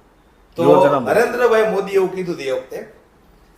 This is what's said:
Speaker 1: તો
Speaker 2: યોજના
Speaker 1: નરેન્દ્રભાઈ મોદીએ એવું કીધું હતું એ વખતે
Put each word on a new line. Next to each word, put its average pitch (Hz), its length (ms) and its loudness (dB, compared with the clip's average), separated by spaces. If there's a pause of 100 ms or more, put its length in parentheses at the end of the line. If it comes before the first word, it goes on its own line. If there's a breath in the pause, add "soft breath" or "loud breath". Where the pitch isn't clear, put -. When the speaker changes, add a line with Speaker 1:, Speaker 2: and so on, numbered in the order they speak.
(560)
Speaker 1:
તો 170 60 -4
Speaker 2:
યોજના 143 380 4
Speaker 1:
નરેન્દ્રભાઈ 226 680 0
મોદીએ 190 240 -6
એવું 185 200 0
કીધું 175 200 -8
હતું 135 120 -10
એ 131 40 -6
વખતે 147 420 -10 (640)